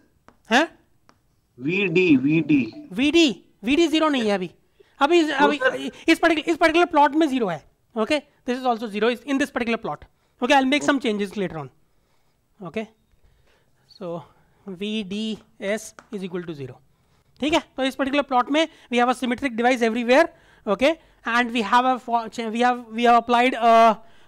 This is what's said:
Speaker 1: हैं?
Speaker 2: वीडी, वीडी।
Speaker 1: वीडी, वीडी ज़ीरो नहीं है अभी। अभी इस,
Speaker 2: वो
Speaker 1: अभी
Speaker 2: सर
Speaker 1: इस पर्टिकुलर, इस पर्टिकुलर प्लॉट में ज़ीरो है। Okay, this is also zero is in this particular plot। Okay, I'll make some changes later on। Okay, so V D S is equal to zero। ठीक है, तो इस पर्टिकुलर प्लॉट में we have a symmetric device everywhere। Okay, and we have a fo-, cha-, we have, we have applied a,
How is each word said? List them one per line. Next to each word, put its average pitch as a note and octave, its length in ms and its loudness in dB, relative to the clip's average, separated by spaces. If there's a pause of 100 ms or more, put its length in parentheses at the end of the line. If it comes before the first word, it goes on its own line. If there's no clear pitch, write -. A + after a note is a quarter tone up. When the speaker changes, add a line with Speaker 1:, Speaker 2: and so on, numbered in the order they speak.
(500)
Speaker 1:
हैं? C4+ 160 2 (920)
Speaker 2:
वीडी, F3 580 2
वीडी। C#3+ 760 0
Speaker 1:
वीडी, C#4+ 520 0 (200)
वीडी D4 240 2
ज़ीरो D#4 200 0
नहीं C4 200 0
है G3+ 60 0
अभी। F3+ 160 -6 (480)
अभी D#4+ 220 4
इस, D#4 100 0
Speaker 2:
वो C#4 160 2
Speaker 1:
अभी D4 120 0
Speaker 2:
सर C5 180 0 (320)
Speaker 1:
इस D#4+ 100 4
पर्टिकुलर, E4 320 0
इस E4 60 0
पर्टिकुलर E4+ 300 2
प्लॉट D4 280 2
में D#4+ 140 2
ज़ीरो B3+ 200 -2
है। D#3+ 160 -8 (320)
Okay, C#4 240 -2 (280)
this B3+ 120 -2
is B3+ 60 -4
also A#3+ 200 -2 (100)
zero G#3+ 200 2
is G#3 80 -18
in - 180 -2
this C4 80 -4
particular A3+ 360 -4
plot। D3 180 -10 (380)
Okay, C#4+ 120 2
I'll C4+ 200 2
make C#4+ 80 0
some C#4+ 180 0
changes G#3 360 -4
later E3+ 220 -6
on। C#3 120 -12 (880)
Okay, G#3 260 -10 (1000)
so E3+ 340 -12 (460)
V G#3 340 -8
D G3+ 180 -8 (400)
S G#3+ 320 -8 (200)
is G3 160 -10
equal F3+ 200 -10
to E3+ 60 -10
zero। C3 200 -14 (680)
ठीक D4+ 120 -2
है, D#4+ 100 2 (140)
तो C4 80 -4
इस C4 100 -4
पर्टिकुलर C#4 280 -2
प्लॉट B3 280 0
में D4+ 160 0 (260)
we A#3+ 100 0
have B3 120 2
a - 60 -18
symmetric B3 400 -4
device A#3+ 300 2
everywhere। B3 360 2 (400)
Okay, A#3+ 240 0 (360)
and A#3 260 -2
we A#3 100 -2
have A#3 220 2
a C4 140 0
fo-, A3+ 300 -4
cha-, A#3 220 -8
we A#3 100 -4
have, B3 240 0 (140)
we A#3+ 60 0
have A#3 180 6
applied A#3+ 320 2
a, A3+ 420 6 (320)